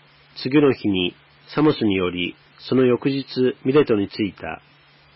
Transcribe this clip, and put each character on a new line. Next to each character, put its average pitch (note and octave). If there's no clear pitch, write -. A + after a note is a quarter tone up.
次 C3+
の C#3
日 -
に F#2
サ D3
モ D3+
ス -
に G2+
よ F2+
り、 F2
そ -
の C3
翌 B2
日 C3+
ミ C3
レ D3
ト A#2
に G2+
着 G#2
い F2
た。 D#2+